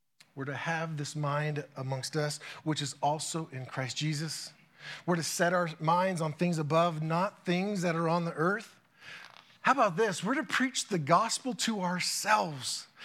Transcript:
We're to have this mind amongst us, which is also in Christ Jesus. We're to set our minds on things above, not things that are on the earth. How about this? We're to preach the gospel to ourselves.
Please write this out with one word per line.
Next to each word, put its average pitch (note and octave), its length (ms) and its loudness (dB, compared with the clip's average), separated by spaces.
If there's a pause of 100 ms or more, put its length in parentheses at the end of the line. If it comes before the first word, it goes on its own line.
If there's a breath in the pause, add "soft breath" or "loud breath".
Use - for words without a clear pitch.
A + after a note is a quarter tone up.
(340)
We're C3+ 120 -8
to C#3 100 -6
have E3 400 -4
this C#3+ 200 -6
mind D3 480 0 (120)
amongst C3 400 -4
us, D3 240 0 (240 loud breath)
which D3+ 180 0
is C#3 220 -6
also D#3 480 -2
in B2+ 140 -8
Christ B2+ 320 -6
Jesus. D3+ 560 -4 (520 loud breath)
We're F3 120 2
to D#3+ 60 -2
set F3 300 2
our F3+ 160 2 (100)
minds F3 420 2
on D#3 120 -2
things F3 240 0
above, D#3+ 460 2
not E3+ 420 -2
things F#3 360 0
that E3+ 140 0
are E3 120 2
on E3+ 180 2
the E3 80 -4
earth. G3 440 0 (840 loud breath)
How B3+ 120 6
about G#3+ 240 4
this? G#3 260 2
We're A#3 120 2
to D#4 80 0
preach - 440 -2
the F#3+ 100 0
gospel G3 580 2
to A3 260 -2
ourselves. F3+ 1080 0 (180 loud breath)